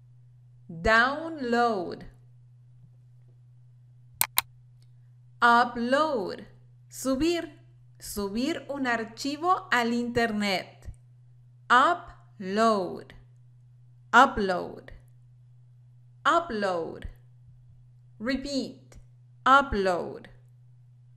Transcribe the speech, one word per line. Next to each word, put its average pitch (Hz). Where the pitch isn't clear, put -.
Download. 240
Upload. 240
Subir. 320
Subir 214
un 277
archivo 269
al 233
internet. 233
Upload. 214
Upload. 196
Upload. 208
Repeat. 262
Upload. 196